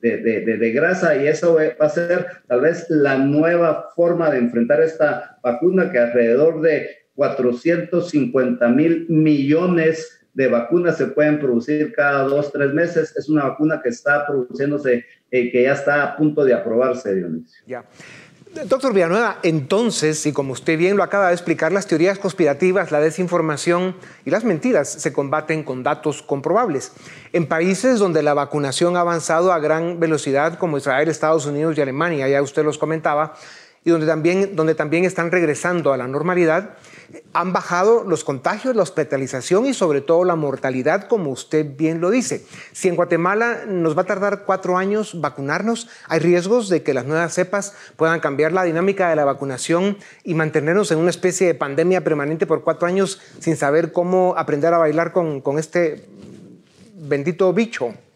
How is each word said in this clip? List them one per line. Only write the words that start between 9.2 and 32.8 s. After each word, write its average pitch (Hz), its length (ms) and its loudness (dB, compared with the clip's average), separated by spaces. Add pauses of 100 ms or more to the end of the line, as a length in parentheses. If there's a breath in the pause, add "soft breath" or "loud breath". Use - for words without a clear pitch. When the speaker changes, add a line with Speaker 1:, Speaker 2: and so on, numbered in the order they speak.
Speaker 1:
de 131 120 2
vacunas 139 500 2
se 135 100 0
pueden 151 340 2
producir 147 520 0
cada 143 320 0
dos, 143 280 0
tres 143 200 0
meses. 165 440 -2
Es 135 120 -8
una 151 160 2
vacuna 151 380 0
que 127 60 -2
está 143 380 0
produciéndose, 135 800 -2 (240 loud breath)
eh, 123 200 0
que 123 120 2
ya 135 100 4
está 143 320 0
a - 120 -6
punto 151 280 2
de 123 100 4
aprobarse, 117 600 0
Dionisio. 82 520 -6
Speaker 2:
Ya. 123 180 -12 (840 loud breath)
Doctor 262 260 2
Villanueva, 190 480 2
entonces, 160 840 0
y 151 60 2
como 135 200 -4
usted 156 260 -2
bien 185 180 2
lo 196 60 4
acaba 196 240 2
de 175 80 4
explicar, 165 380 0
las 196 160 0
teorías 185 320 2
conspirativas, 180 720 0
la 147 80 2
desinformación 175 960 0 (280 loud breath)
y - 60 -6
las 202 140 0
mentiras 196 440 0
se - 240 -6
combaten 151 520 -4
con 127 180 -8
datos 147 400 -4
comprobables. 151 720 -2 (400 loud breath)
En 160 140 0
países 190 520 2
donde 175 240 2
la 147 100 2
vacunación 143 640 0
ha 180 40 2
avanzado 170 520 2
a 170 60 2
gran 160 400 0
velocidad, 156 580 0
como 160 220 -2
Israel, 139 300 0
Estados 156 380 0
Unidos 147 300 -2
y 156 40 0
Alemania, 139 480 -2
ya 139 140 2
usted 143 200 -2
los 151 160 -2
comentaba, 151 560 -2 (520 loud breath)